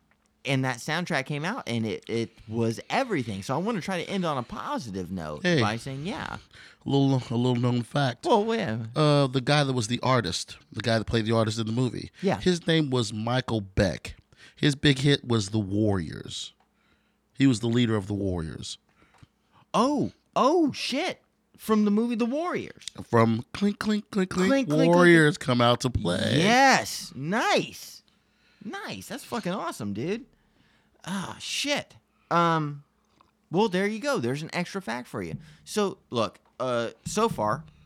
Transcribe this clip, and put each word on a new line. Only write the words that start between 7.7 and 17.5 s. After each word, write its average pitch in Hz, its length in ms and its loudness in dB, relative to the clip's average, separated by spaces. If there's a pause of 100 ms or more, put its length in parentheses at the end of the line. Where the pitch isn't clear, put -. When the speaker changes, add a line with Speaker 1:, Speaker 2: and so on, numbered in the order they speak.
Speaker 2:
fact. 135 440 -2
Speaker 1:
Well, 226 300 4
yeah. 123 220 -2 (180)
Speaker 2:
Uh, 147 320 4
the 131 140 0
guy 143 200 2
that 135 100 0
was 123 140 0
the 120 160 -2
artist, 110 540 0 (160)
the 113 80 -8
guy 113 180 2
that 104 60 -2
played 110 220 0
the 113 60 2
artist 110 280 2
in 107 60 -2
the 110 60 -2
movie. 117 380 -2 (120)
Speaker 1:
Yeah. 175 180 0
Speaker 2:
His 180 260 0
name 160 240 2
was 117 220 0
Michael 117 480 -2
Beck. 95 560 -2 (400)
His 147 180 2
big 139 260 4
hit 143 240 4
was 113 260 0
The 110 100 0
Warriors. 98 960 -2 (800)
He 135 120 4
was 117 140 4